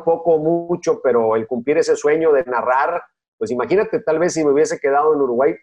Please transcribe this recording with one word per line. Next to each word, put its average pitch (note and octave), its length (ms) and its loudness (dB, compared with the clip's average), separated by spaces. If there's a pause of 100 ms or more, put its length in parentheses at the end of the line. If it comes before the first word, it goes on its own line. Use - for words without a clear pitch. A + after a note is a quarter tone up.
poco E3 300 2
o D#3+ 40 2
mucho, E3+ 640 -2
pero A#2 320 2
el A2+ 140 -2
cumplir C3 300 -2
ese D#3 180 2
sueño D#3+ 340 2
de C3+ 140 4
narrar, B2+ 580 -2 (360)
pues, A2 120 -6
imagínate, E3 480 -2
tal D#3+ 220 -2
vez E3+ 140 -2
si D#3+ 100 -2
me C#3+ 80 2
hubiese D3+ 260 0
quedado C#3+ 360 2
en C#3+ 60 -2
Uruguay, C3+ 320 0 (100)